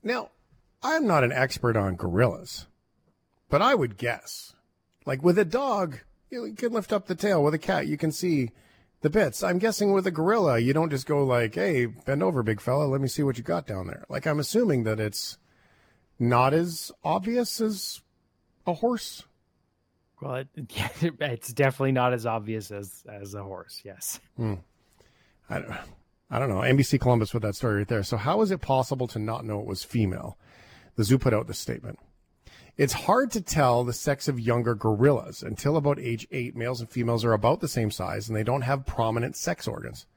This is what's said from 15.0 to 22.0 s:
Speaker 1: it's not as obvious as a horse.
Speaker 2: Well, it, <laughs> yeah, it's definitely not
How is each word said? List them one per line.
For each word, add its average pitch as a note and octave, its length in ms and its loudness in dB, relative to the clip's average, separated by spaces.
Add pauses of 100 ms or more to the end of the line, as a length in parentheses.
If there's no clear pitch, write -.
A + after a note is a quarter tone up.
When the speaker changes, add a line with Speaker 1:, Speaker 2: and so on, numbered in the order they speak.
Speaker 1:
it's - 380 -6 (800)
not B2 340 4
as E3 400 -2 (100)
obvious G#3+ 580 -2
as G#3+ 420 -4 (640)
a F3 80 0
horse. - 500 -4 (960)
Speaker 2:
Well, C3+ 140 -8
it, C#3 200 -8
<laughs> C3+ 160 -12
yeah, G2+ 180 -4 (320)
it's B2+ 320 -6
definitely C3+ 400 2
not B2+ 200 4